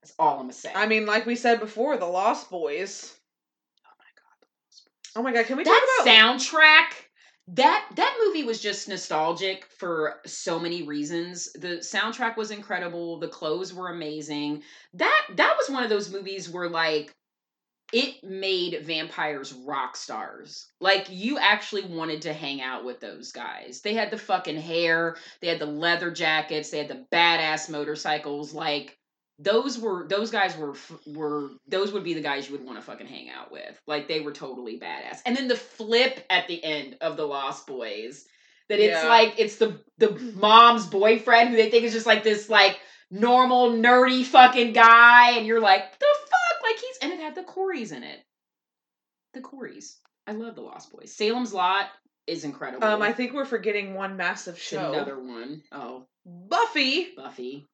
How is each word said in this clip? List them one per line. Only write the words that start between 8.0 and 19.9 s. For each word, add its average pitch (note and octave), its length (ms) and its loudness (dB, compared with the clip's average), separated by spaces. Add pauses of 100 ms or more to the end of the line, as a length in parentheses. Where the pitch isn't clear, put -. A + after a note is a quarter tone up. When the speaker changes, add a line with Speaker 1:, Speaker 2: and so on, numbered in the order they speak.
Speaker 1:
movie E4 200 -2
was A3+ 160 -6
just G#3 280 -8
nostalgic E3+ 760 -4
for D#3+ 600 -6
so - 360 -8
many E3+ 220 -8
reasons. E3+ 720 -8
The F3 240 -10
soundtrack A3+ 580 -6
was G#3+ 160 -8
incredible. E3+ 680 -10
The D#3+ 100 -10
clothes E3+ 460 -8
were F3+ 140 -10
amazing. D3+ 760 -8 (320)
That, C#5+ 400 0
that C#5+ 240 2
was A#4+ 120 -2
one C4 120 -4
of A3+ 80 -4
those G3 220 -2
movies F#3+ 360 -12
where, F3 200 -8
like, D#3 440 -2 (800)
it C4 320 -4
made F#3 600 -4
vampires D#3 680 -8
rock C3 440 -8